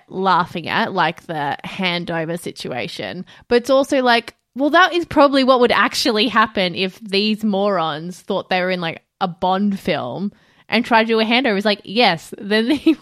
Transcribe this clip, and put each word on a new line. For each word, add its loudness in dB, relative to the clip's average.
laughing -2
at, -2
like -2
the -4
handover -4
situation, -10
but 2
it's 0
also 4
like, 2
well, 0
that 4
is -2
probably 4
what 4
would 4
actually 0
happen 0
if -6
these -2
morons -2
thought -6
they 0
were -2
in, -2
like, -8
a 0
Bond 0
film -4
and 0
tried 4
to -2
do 2
a 2
handover. 2
It's -2
like, 0
yes, 0
then 0
<laughs> -
he 2